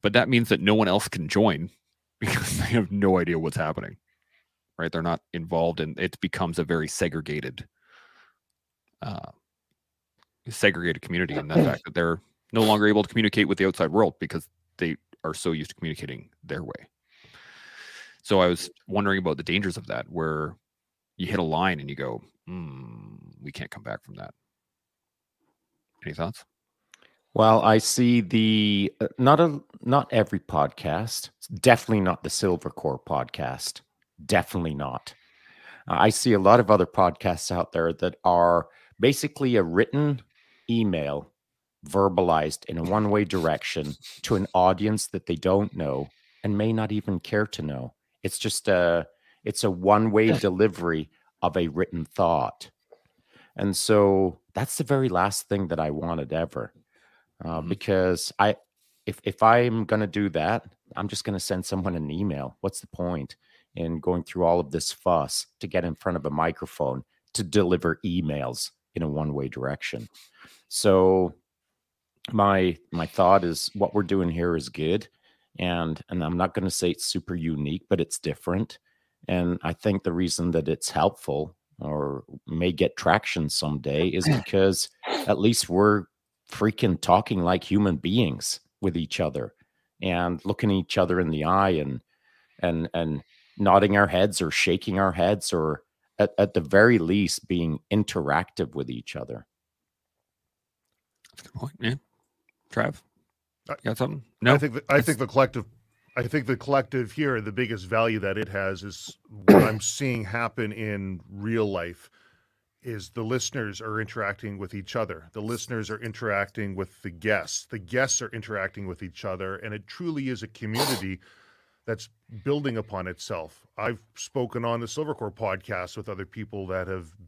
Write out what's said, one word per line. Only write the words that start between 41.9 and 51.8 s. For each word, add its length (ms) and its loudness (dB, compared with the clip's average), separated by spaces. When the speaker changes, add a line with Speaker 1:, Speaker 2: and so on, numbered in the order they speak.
Speaker 2:
in 120 -6
a 40 -4
one-way 420 2
direction 720 -2
to 140 0
an 180 0
audience 540 2
that 180 -8
they 100 -2
don't 400 0
know 320 -4
and 140 -2
may 160 2
not 200 -2
even 280 -2
care 280 0
to 140 -10
know. 320 -8
It's 160 -6
just 300 -4
a, 380 4
it's 200 -4
a 60 2
one-way 600 4
Speaker 1:
<laughs> 60 2
Speaker 2:
delivery 720 0
of 140 0
a 120 2
written 380 -4